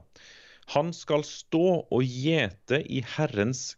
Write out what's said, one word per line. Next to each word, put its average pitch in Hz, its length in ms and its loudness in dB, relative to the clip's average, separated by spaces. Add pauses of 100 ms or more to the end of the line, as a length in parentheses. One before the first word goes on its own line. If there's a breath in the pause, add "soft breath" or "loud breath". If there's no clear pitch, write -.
(720 soft breath)
"Han 160 240 0
skal 151 320 -2
stå - 340 -2 (300)
og 127 160 4
gjete 127 800 0
i - 160 -2
Herrens 127 760 -2